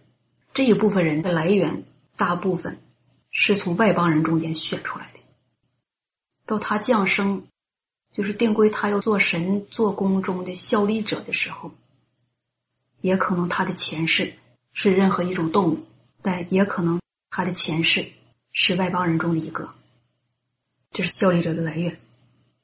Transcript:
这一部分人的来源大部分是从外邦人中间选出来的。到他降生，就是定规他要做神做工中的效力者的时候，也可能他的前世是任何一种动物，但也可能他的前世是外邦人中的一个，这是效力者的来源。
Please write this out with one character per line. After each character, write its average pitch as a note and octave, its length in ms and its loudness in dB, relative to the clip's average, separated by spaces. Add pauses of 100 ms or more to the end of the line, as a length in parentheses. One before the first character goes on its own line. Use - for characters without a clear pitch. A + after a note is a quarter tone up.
(520)
这 C4+ 120 2
一 A3+ 100 8
部 G3+ 160 4
分 F3+ 140 2
人 D#3 180 0
的 F#3 100 0
来 E3 180 0
源 F#3+ 340 0 (320)
大 F3+ 180 0
部 F3+ 220 -2
分 - 240 -10 (500)
是 - 240 2
从 F3+ 220 -2
外 G#3 160 4
邦 F3 180 2
人 D#3 140 4
中 D#3+ 160 2
间 D#3+ 140 -4
选 - 280 -6
出 - 160 -8
来 - 140 -16
的。 - 80 -20 (1200)
到 G#3+ 140 -2
他 G#3+ 200 -2
降 G#3+ 280 2
生， G3 400 0 (680)
就 G#3 120 -4
是 G3+ 100 -4
定 A3 200 2
规 G#3+ 140 6
他 G#3 220 -2
要 G3+ 100 0
做 G#3 180 0
神 F#3+ 480 -2
做 G#3+ 260 -2
工 F#3+ 300 0
中 F#3 220 -4
的 F#3 120 -8
效 G#3 280 0
力 A3 180 0
者 - 200 -6
的 - 100 -10
时 - 180 -4
候， - 220 -14 (1300)
也 F#3+ 160 2
可 F#3 200 0
能 F3 120 0
他 - 160 -2
的 F#3+ 80 -4
前 D#3+ 360 -4
世 - 260 -2 (380)
是 - 180 0
任 F#3+ 200 6
何 F3+ 120 0
一 F3+ 100 -2
种 E3+ 200 -2
动 F#3 180 2
物， - 160 -4 (360)
但 F3+ 300 -4
也 F#3+ 120 4
可 G3 180 -4
能 E3+ 180 0 (300)
他 F#3 140 -4
的 F#3+ 80 -4
前 E3 320 -2
世 - 260 0 (420)
是 - 220 0
外 F3+ 160 0
邦 F3+ 160 0
人 E3 140 2
中 E3 140 0
的 D#3+ 40 0
一 - 120 -6
个， - 240 -10 (1160)
这 - 140 -4
是 E3+ 80 -4
效 F#3+ 180 2
力 E3+ 120 2
者 E3 120 -2
的 E3 80 -4
来 D#3 140 -6
源。 E3+ 240 -6 (640)